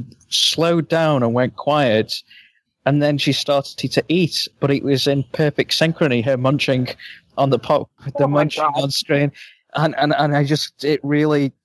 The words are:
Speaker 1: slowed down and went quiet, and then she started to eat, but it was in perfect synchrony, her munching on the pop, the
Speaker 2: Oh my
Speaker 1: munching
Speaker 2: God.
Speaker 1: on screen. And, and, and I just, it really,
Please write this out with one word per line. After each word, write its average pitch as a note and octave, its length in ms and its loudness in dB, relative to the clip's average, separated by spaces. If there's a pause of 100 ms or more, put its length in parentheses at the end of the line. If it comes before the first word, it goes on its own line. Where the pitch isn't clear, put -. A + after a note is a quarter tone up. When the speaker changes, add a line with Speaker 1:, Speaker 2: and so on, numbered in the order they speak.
(280)
Speaker 1:
slowed E3 600 0
down D#3 360 2
and A#2 100 2
went B2 220 0
quiet, C3 640 0 (640)
and C#3+ 160 2
then D3 160 2
she C#3 160 0
started - 580 -4
to - 160 0
eat, E3 400 -2 (120)
but C#3 100 0
it C#3 140 -2
was C3+ 240 0
in C#3 240 0
perfect D3 400 -2
synchrony, D3+ 520 0
her C3 140 0
munching B2+ 500 0 (520)
on C#3 100 2
the B2+ 80 4
pop, - 320 -2 (160)
the C#3 200 -2
Speaker 2:
Oh - 20 4
my C#3+ 140 2
Speaker 1:
munching D3+ 220 -2
Speaker 2:
God. C3+ 200 0
Speaker 1:
on C#3 80 -4
screen. C#3+ 400 0 (420)
And, D3+ 240 0
and, D3 180 2
and D3 200 2
I D3 80 2
just, - 400 -4
it C#3+ 180 0
really, D3 520 0 (100)